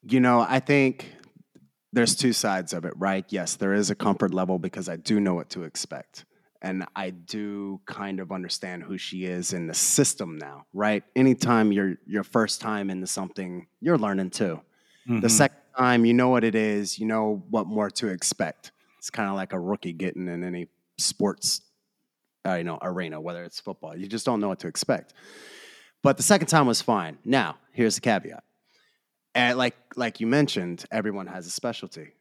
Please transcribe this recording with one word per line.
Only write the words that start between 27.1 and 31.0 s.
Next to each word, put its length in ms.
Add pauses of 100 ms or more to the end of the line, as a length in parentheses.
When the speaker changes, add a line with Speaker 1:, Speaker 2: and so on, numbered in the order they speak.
Speaker 1:
Now, 320 (160)
here's 220
the 60
caveat. 420 (920)
And 220
like, 180 (200)
like 240
you 80
mentioned, 640
everyone 360